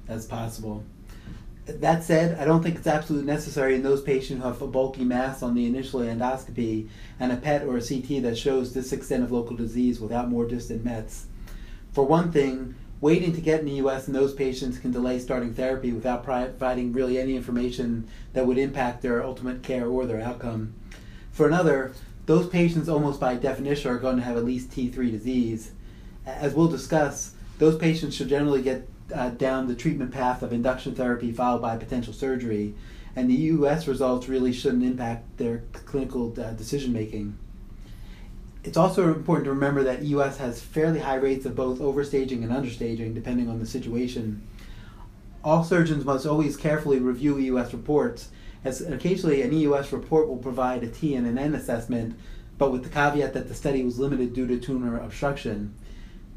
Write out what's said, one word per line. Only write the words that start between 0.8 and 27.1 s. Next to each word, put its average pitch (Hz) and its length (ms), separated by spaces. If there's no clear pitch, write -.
That 156 380
said, 165 360
I 143 80
don't 165 160
think 175 140
it's - 100
absolutely 151 400
necessary 143 480
in 127 80
those 139 180
patients 131 420
who 127 60
have 120 140
a 135 40
bulky 131 380
mass 127 380
on 120 120
the 120 120
initial 131 340
endoscopy 117 880
and 127 100
a 120 60
pet 147 260
or 131 140
a 117 60
C 127 180
T 139 200
that 117 180
shows 131 340
this 127 200
extent 131 300
of 120 100
local 120 220
disease 117 460
without 120 300
more 117 160
distant 117 380
mets. 113 420
For 139 140
one 165 260
thing, 131 420
waiting 170 320
to 160 60
get 156 200
an 147 80
E 139 80
U 135 140
S - 160
in 139 80
those 135 200
patients 131 440
can 123 140
delay 123 260
starting 123 340
therapy 123 400
without 123 320
providing 127 680
really 127 260
any 131 180
information 120 720
that 131 140
would 127 120
impact 135 440
their 120 220
ultimate 127 380
care 123 240
or 127 200
their 110 160
outcome. 113 520
For 151 140
another, 147 460
those 175 220
patients 170 400
almost 147 320
by 127 160
definition 135 540
are 120 80
going 127 180
to 123 60
have 120 140
at 117 80
least 123 280
T 127 160
three 123 220
disease. 113 640
As 139 260
we'll 160 160
discuss, - 640